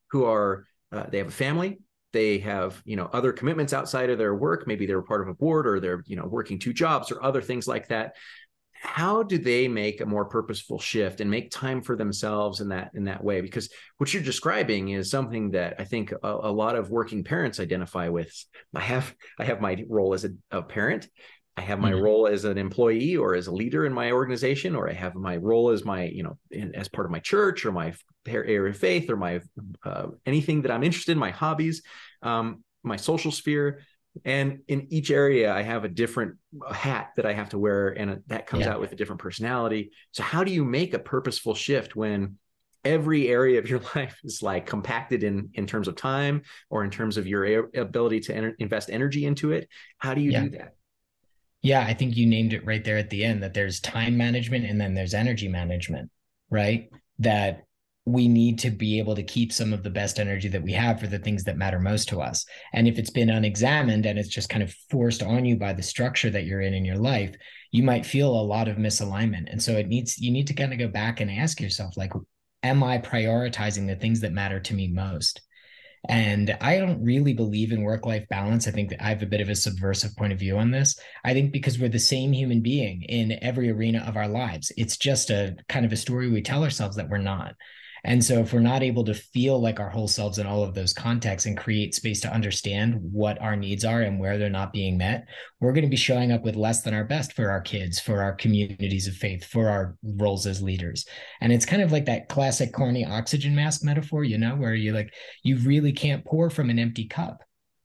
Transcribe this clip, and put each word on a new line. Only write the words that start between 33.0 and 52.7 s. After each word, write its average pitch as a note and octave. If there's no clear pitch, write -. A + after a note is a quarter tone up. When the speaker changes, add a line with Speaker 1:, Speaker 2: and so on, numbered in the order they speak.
Speaker 1:
sphere. C#3+
And C#3
in C#3
each D#3
area, C#3
I F#2+
have A2
a G#2
different A2
hat A#2+
that A2
I G#2
have G#2
to G#2
wear, G2+
and G2+
a, F#2+
that A2
comes A#2
Speaker 2:
Yeah. A2
Speaker 1:
out -
with -
a G2+
different G2
personality. A2
So -
how E3+
do F#3+
you D#3+
make C3+
a A#2
purposeful B2
shift -
when G2+
every D3+
area B2
of A2+
your B2+
<laughs> -
life C3+
is, A#2+
like, F#2+
compacted A2+
in, G2+
in G2+
terms G2+
of E2+
time C#3+
or G#2+
in G2
terms G#2+
of G2
your G2
a-, A2+
ability A2+
to -
ener-, A2
invest G#2+
energy C#3+
into C#3+
it? -
How C3
do D3
you C#3+
Speaker 2:
Yeah. A#2+
Speaker 1:
do -
that? -
Speaker 2:
Yeah, C3+
I A2+
think A#2+
you A#2
named A2
it G#2+
right A2